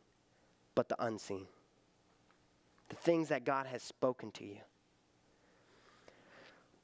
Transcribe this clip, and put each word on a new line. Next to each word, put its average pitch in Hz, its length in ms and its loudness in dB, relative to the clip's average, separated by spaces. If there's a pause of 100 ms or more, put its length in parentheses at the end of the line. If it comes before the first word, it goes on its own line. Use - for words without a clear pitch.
(760)
but 123 140 4
the - 140 0
unseen. 101 440 -2 (1400)
The - 60 -10
things 165 320 4
that 135 160 0
God 135 220 2
has 127 160 -6
spoken - 500 0
to - 120 -12
you. 101 140 -12 (2250)